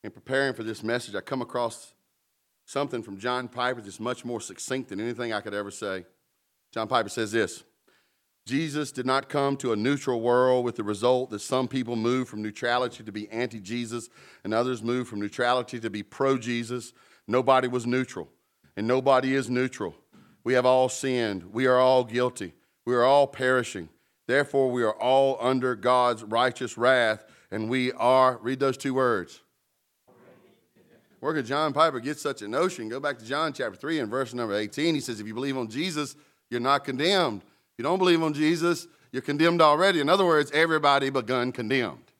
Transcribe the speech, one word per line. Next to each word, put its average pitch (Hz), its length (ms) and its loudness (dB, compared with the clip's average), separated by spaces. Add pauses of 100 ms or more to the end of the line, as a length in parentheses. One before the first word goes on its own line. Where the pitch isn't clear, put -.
In 110 80 -12
preparing 131 440 -2
for 113 80 -10
this 110 180 -8
message, 113 320 -4
I 95 80 -6
come 131 220 -6
across - 500 -6 (720)
something 135 380 -6
from 98 160 -14
John 123 300 -4
Piper 123 320 -6
that's 98 180 -16
much 123 260 -6
more 120 160 -8
succinct - 480 -8
than 98 100 -10
anything 117 340 -6
I 101 80 -4
could 101 120 -10
ever 101 160 -6
say. 95 360 -8 (680)
John 113 160 -6
Piper 113 220 0
says 110 220 -4
this, 110 320 -2 (840)
"Jesus 147 440 -4
did 123 140 -8
not 131 240 0
come 139 280 0
to 123 140 -2
a 107 40 2
neutral 127 440 0
world 123 460 4
with 113 120 -4
the 110 60 -6
result 123 460 0
that 107 120 -8
some 127 260 -2
people 120 280 -4
move 123 320 0
from 107 140 -10
neutrality 120 640 -4
to 110 80 -14
be 104 180 -10
anti-Jesus 117 800 -6 (340)
and 104 80 -6
others 120 300 0
move 120 260 -4
from 104 120 -10
neutrality 120 600 -2
to 110 120 -6
be 104 100 -8
pro-Jesus. 120 920 -4 (360)
Nobody 127 400 4
was 120 180 -4
neutral, 120 480 -4 (420)
and 107 120 -4
nobody 131 480 4
is 123 120 -2
neutral. 123 480 -4 (480)
We 123 100 0
have 123 120 4
all 127 240 6
sinned. 107 640 -2
We 127 140 0
are 127 100 6
all 127 260 6
guilty. 117 520 -4 (280)
We 123 120 0
are 120 80 4
all 139 240 6
perishing. 127 600 -2 (360)
Therefore, 135 460 2
we 123 100 -2
are 110 180 0
all 131 400 4
under 127 360 0
God's 123 480 2
righteous 117 560 -2
wrath, 120 440 2 (280)
and 110 180 -6
we 127 220 -2
are," 127 480 4
read 131 200 -4
those 135 180 0
two 131 180 -4
words. 117 460 0 (1800)
Where 151 160 -4
could 135 100 -2
John 143 280 -2
Piper 151 260 2
get 139 180 -6
such 139 240 -6
a 104 60 -10
notion? 135 420 -2
Go 127 100 -8
back 139 200 -6
to 113 60 -20
John 147 280 -2
chapter 110 240 -6
three 156 220 -4
and 110 100 -4
verse 123 240 -4
number 113 220 -4
eighteen. 143 400 -2
He 135 60 -2
says, 113 180 -8
"If 104 80 -10
you 110 80 -10
believe 135 200 -4
on 120 140 -6
Jesus, 151 460 -6 (340)
you're 120 100 -4
not 139 240 2
condemned. 139 600 0
If - 340 -20
you 117 60 -8
don't 175 160 0
believe 170 240 4
on 156 100 0
Jesus, 160 540 0 (240)
you're 131 100 -4
condemned 165 400 4
already." 160 380 6
In 143 100 2
other 190 160 6
words, 151 260 4
everybody 147 600 4
begun 127 400 0
condemned. 117 680 -4